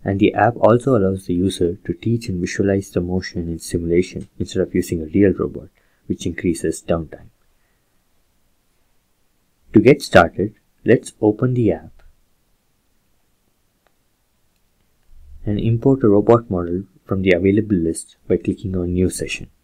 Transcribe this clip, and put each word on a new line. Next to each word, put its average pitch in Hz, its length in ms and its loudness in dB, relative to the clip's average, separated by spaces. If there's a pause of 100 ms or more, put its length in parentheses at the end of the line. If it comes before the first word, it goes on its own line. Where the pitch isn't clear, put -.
and 98 160 -2
the 101 140 4
app 110 240 2
also 120 400 4
allows 95 280 -2
the 90 100 -4
user 90 400 -2 (100)
to 87 80 -4
teach 117 340 -4
and 90 140 -6
visualize 98 500 -2
the - 80 -2
motion 90 480 -6
in 82 120 -8
simulation 85 680 -4 (100)
instead - 240 -6
of - 140 -4
using 87 260 -4
a 78 40 -8
real 92 260 2
robot, - 380 -6 (360)
which - 200 -8
increases 85 560 -4
downtime. - 480 -6 (2500)
To 107 80 6
get 120 200 6
started, 90 540 2 (300)
let's - 340 2
open 113 340 0
the 113 200 2
app - 180 -10 (3500)
and 110 140 -2
import 120 460 0
a - 20 6
robot 107 420 4
model 90 340 -4 (200)
from 98 200 -4
the 95 100 4
available 98 420 2
list 82 400 -4 (100)
by 92 120 0
clicking 92 400 -4
on 87 160 -4
New 90 160 0
Session. - 400 -10 (140)